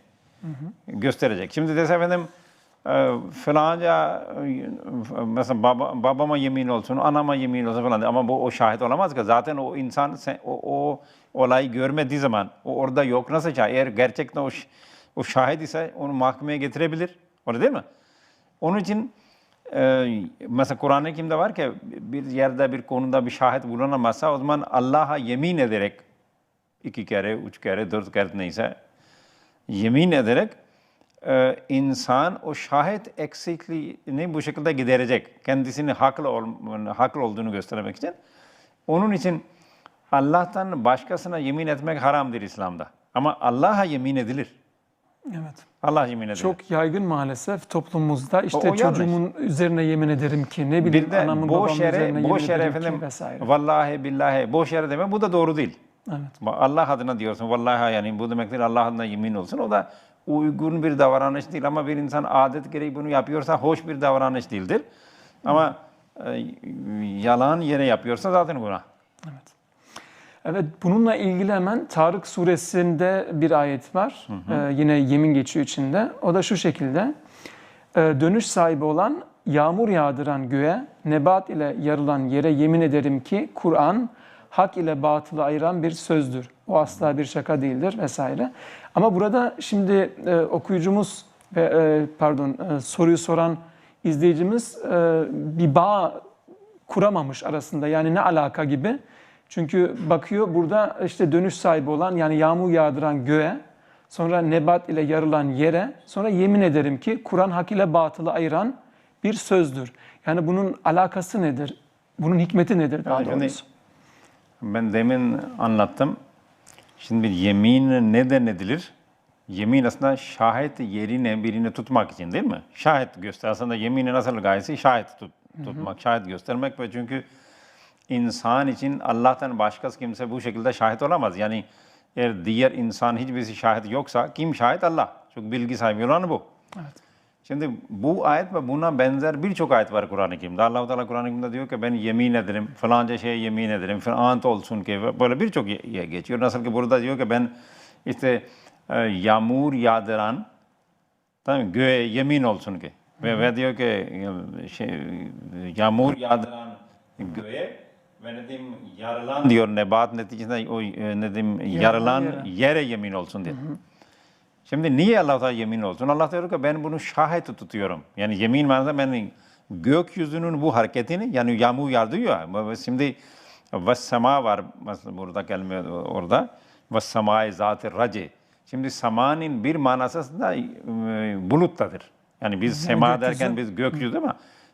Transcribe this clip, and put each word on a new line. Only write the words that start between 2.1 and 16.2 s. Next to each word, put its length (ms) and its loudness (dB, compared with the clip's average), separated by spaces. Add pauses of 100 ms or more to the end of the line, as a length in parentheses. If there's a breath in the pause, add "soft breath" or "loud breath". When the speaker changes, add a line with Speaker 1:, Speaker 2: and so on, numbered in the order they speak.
Speaker 2:
e, 240 2 (340)
falanca, 840 2 (180)
e, 240 -6 (560)
mesela 380 0
baba-, 400 2
babama 340 2
yemin 300 0
olsun, 300 -2
anama 380 2
yemin 300 -2
olsun 180 -2
falan 160 2
diye. 80 0
Ama 200 2
bu, 160 0
o 80 -2
şahit 300 2
olamaz 340 0
ki. 80 -2
Zaten 340 2
o 180 -6
insan 400 -2
sen-, 300 -8
o, 180 -6
o 380 -2 (320 soft breath)
olayı 380 4
görmediği 480 -2
zaman, 300 0 (160)
o 100 -6
orada 280 2
yok. 260 0
Nasıl 240 -2
şahit? 220 2
Eğer 120 2
gerçekten 540 -2
o 100 -4
ş-, 160 -16 (480 soft breath)
o 80 -4
şahit 380 2
ise 360 -6
onu 160 -6
mahkemeye 440 -2